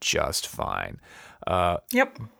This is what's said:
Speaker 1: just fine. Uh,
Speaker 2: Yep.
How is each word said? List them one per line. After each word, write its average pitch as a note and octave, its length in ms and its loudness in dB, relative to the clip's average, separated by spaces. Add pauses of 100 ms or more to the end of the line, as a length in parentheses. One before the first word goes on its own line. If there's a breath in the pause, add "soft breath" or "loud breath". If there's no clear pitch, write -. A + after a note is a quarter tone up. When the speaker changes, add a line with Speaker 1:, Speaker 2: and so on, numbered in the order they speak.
Speaker 1:
just - 480 0
fine. - 500 -6 (480 loud breath)
Uh, F2 300 2 (160)
Speaker 2:
Yep. - 260 2 (220)